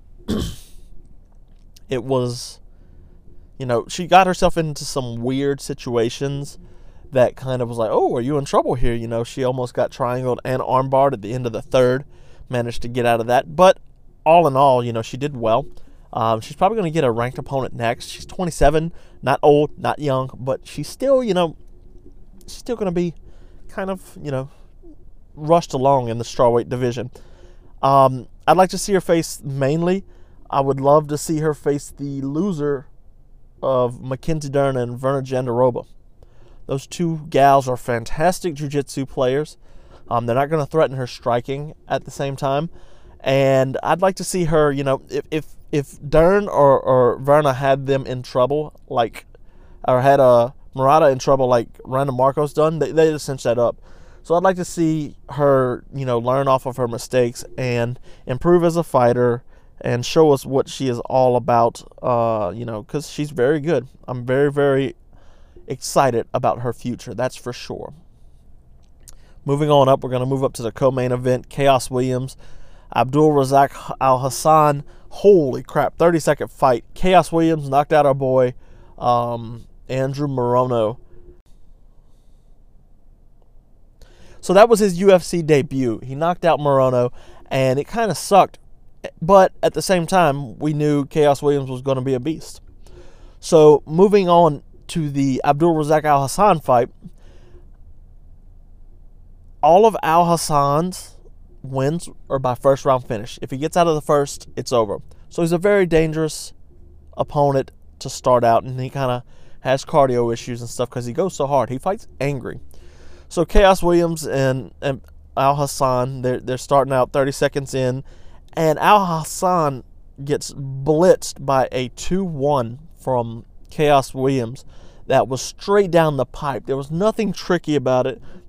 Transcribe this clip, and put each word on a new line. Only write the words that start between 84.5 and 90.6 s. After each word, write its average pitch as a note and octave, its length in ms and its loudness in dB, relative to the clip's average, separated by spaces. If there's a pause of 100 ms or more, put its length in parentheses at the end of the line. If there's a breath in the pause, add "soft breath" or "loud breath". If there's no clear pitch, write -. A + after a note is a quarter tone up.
that G#3+ 140 8
was A#3 100 4
his F#3+ 220 0
U G3 100 4
F F3+ 140 6
C F3 180 -4
debut. C3+ 600 0
He C3 120 -12
knocked E3+ 300 -2
out D3+ 160 2
Morono, B2+ 520 2 (380 soft breath)
and C3 280 0
it C#3+ 100 -6
kinda A3 260 -2
sucked. - 440 2 (640)
But F#3+ 320 6 (100)
at A3 120 0
the D#3+ 80 -4
same F3 240 0
time, C#3+ 520 0
we D3+ 140 -4